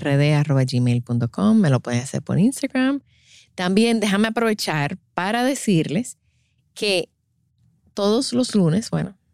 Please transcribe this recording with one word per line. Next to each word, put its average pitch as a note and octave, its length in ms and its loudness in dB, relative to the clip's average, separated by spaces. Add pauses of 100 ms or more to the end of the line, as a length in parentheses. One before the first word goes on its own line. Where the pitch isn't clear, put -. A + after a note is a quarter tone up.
(360)
arroba C#3+ 300 2
gmail B2 360 0
punto A#2+ 300 -2
com. G#3+ 260 2
Me F3 140 4
lo B2 80 2
pueden A#2+ 220 -4
hacer C#3 200 -6
por C3 160 -2
Instagram. C4 640 0 (540)
También G#3+ 440 2
déjame G3+ 280 2
aprovechar G#3 720 -2 (160)
para G#3+ 280 -2
decirles G#3 760 -2 (560)
que G3 340 -2 (840)
todos G#3 380 0
los B3 200 -2
lunes, F#3 380 0
bueno, F3 260 -6 (160)